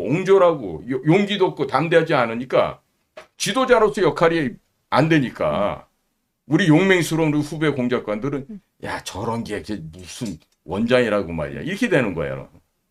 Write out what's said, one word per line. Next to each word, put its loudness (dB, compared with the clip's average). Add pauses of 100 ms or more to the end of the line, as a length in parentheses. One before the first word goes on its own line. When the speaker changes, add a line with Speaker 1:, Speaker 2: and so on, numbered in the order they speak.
Speaker 1:
옹졸하고 2
요-, -4
용기도 2
없고 -2
담대하지 2
않으니까 0 (560)
지도자로서 2
역할이 2 (400)
안 4
되니까 0
Speaker 2:
음. -12
Speaker 1:
우리 2
용맹스러운 4
우리 0
후배 -2
공작관들은 -4
Speaker 2:
음. -14 (220)
Speaker 1:
"야, -10
저런 -6
게 -8
이게 -10 (120)
무슨 -12 (280)
원장이라고 0
말이야." -8
이렇게 -4
되는 0
거예요. -8 (400)